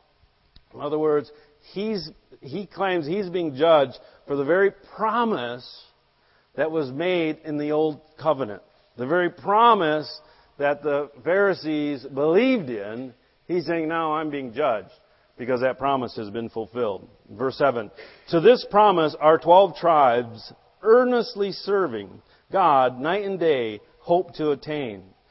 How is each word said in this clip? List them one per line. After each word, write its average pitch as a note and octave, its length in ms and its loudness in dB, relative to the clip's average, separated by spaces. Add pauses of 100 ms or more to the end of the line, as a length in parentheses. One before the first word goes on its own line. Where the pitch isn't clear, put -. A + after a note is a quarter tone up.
(760)
In B2+ 60 -16
other D3 180 -4
words, D3+ 320 0 (420)
he's, G3 380 -6 (300)
he F3 260 -12
claims F3+ 400 -4
he's F#3 240 -4
being E3+ 240 -4
judged D3 440 4 (280)
for C#3+ 100 -4
the C#3 80 -2
very F#3+ 280 2 (240)
promise G3+ 880 -4 (720)
that D3+ 140 -2
was D#3 200 -4
made D#3+ 540 -2
in D3+ 120 -8
the D3 160 -4
old D3+ 280 -2 (200)
covenant. C3+ 420 -4 (340)
The B2 100 -6
very F3 220 0
promise E3+ 920 2 (360)
that C#3+ 260 -2
the C#3+ 280 -2 (120)
Pharisees D3+ 840 -2
believed D#3+ 640 0
in, A2+ 420 -10 (340)
he's E3+ 200 -4
saying, E3 220 -4
"Now D#3+ 260 -2
I'm D#3 160 -4
being C3+ 240 -8
judged A2+ 380 -2 (440)
because B2 260 -2
that B2+ 160 -2
promise B2+ 380 -4
has G#2+ 140 -10
been A2+ 180 -8
fulfilled." G#2+ 600 -6 (200)
Verse B2 300 -6
seven, A#2+ 320 0 (400)
"To E3 100 2
this A3 300 6
promise F#3 500 4
our D#3 180 6
twelve E3+ 380 6
tribes, B2 760 2 (280)
earnestly A3+ 720 2
serving B2+ 720 -4 (280)
God C3+ 480 4
night F3 260 -2
and G3 160 -4
day, B2 400 0 (180)
hope F3 380 -2
to D3+ 160 -2
attain. C3 500 -8 (280)